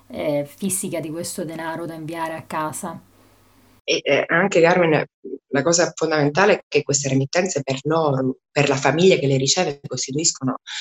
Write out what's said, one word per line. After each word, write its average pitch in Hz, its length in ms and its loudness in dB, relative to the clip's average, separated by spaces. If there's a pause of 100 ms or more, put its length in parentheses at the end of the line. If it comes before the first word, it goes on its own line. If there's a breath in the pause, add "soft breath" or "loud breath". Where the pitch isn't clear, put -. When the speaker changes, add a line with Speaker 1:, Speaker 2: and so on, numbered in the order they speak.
Speaker 1:
eh, 143 420 -4
fisica 170 520 -4
di 156 100 -6
questo 175 340 -8
denaro 165 400 -8
da 165 100 -10
inviare 160 380 -8
a 160 120 -12
casa. 160 540 -6 (840 soft breath)
Speaker 2:
E, - 180 0
eh, 139 260 2
anche, 180 320 2
Carmen, 165 440 4 (440)
la 139 140 0
cosa 165 320 2
fondamentale 156 600 2
è - 140 -2
che 143 140 2
queste 139 260 -2
remittenze 135 540 0
per 131 200 -4
loro, 147 540 0 (140)
per 143 180 2
la 139 80 2
famiglia 160 400 4
che 139 100 0
le 135 100 2
riceve, 143 480 0
costituiscono, 131 720 -4 (220 loud breath)